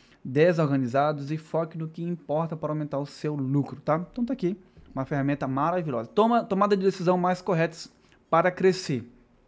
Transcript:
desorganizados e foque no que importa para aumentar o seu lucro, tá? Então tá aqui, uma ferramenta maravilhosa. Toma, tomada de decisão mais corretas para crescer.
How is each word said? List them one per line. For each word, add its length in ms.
desorganizados 1080
e 40
foque 400
no 120
que 120
importa 540
para 160
aumentar 260
o 80
seu 300
lucro, 460
tá? 280
Então 140
tá 80
aqui, 260
uma 80
ferramenta 460
maravilhosa. 580
Toma, 380
tomada 320
de 80
decisão 320
mais 240
corretas 500
para 200
crescer. 540